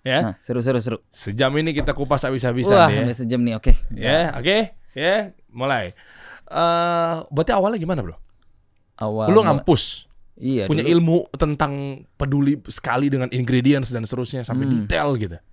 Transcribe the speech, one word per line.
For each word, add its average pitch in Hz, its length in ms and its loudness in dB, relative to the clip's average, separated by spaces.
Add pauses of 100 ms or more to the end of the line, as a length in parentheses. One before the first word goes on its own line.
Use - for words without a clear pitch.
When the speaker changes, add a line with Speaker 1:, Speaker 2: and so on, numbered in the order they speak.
Speaker 1:
Ya? 131 200 0
Speaker 2:
Nah, 110 160 -4
seru, 123 240 -6
seru, 123 180 0
seru. 113 280 -4
Speaker 1:
Sejam 131 480 -2
ini 156 180 0
kita 143 200 -2
kupas 139 300 -2
habis-habisan 127 540 0
Speaker 2:
Wah, 170 100 8
Speaker 1:
ya. 139 140 2
Speaker 2:
sampai 117 160 -2
sejam 123 240 -2
nih, 120 160 0
oke. - 160 6 (200)
Speaker 1:
Ya, 147 400 0
oke. 156 260 0 (340)
Ya, 190 380 -2 (180)
mulai. 120 460 -4 (500)
Eh, 170 720 0 (140)
berarti - 220 -2
awalnya 214 280 0
gimana, 165 220 -4
Bro? 85 140 -8 (800)
Speaker 2:
Awal 107 340 -4
Speaker 1:
Lu 214 140 6
Speaker 2:
mula- 196 100 2
Speaker 1:
ngampus. - 540 0 (280)
Speaker 2:
Iya, 123 320 -2
Speaker 1:
Punya 151 160 0
Speaker 2:
dulu. 147 100 0
Speaker 1:
ilmu 170 260 4 (120)
tentang 147 420 -2 (380)
peduli 139 560 0
sekali 127 400 -2
dengan 131 220 0
ingredients 127 600 2
dan 120 140 -6
seterusnya 123 400 -6
sampai 127 220 -4
Speaker 2:
Hmm. 131 180 0
Speaker 1:
detail 143 320 0
gitu. 98 220 -6 (160)